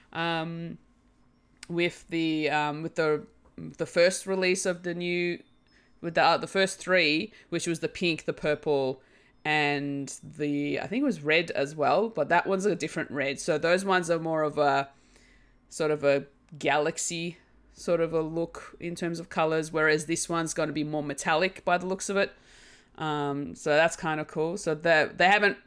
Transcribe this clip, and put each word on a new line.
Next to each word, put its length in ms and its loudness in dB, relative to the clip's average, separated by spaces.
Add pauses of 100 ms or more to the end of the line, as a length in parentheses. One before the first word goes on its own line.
(140)
Um, 680 -4 (920)
with 400 -2
the, 400 0
um, 320 0
with 140 -8
the, 300 2 (300)
the 300 -8
first 400 2
release 400 0
of 180 -2
the 100 -4
new, 480 -2 (600)
with 120 -6
the, 80 4
uh, 160 4
the 80 -4
first 320 0
three, 560 2 (160)
which 160 -4
was 140 -2
the 100 -2
pink, 360 -2
the 80 -2
purple, 680 -2 (420)
and 800 -2
the, 560 -4
I 60 -6
think 160 -2
it 40 0
was 180 -2
red 280 2
as 240 -2
well, 340 2
but 200 -2
that 160 4
one's 220 0
a 80 2
different 340 -6
red. 300 -4
So 180 0
those 260 2
ones 280 2
are 80 0
more 240 -2
of 160 -2
a, 300 4 (800)
sort 200 -2
of 140 0
a 220 4 (340)
galaxy 800 0 (360)
sort 260 0
of 140 0
a 80 2
look 580 -6
in 140 -8
terms 260 -4
of 100 -14
colors, 440 0
whereas 320 2
this 240 -2
one's 240 -2
gonna 180 -2
be 120 -2
more 180 -4
metallic 640 0
by 140 4
the 80 -8
looks 220 -6
of 80 0
it. 140 2 (640)
Um, 580 -4
so 160 -2
that's 240 4
kinda 300 -4
cool. 320 -4
So 180 -2
the, 400 4
they 100 4
haven't 420 4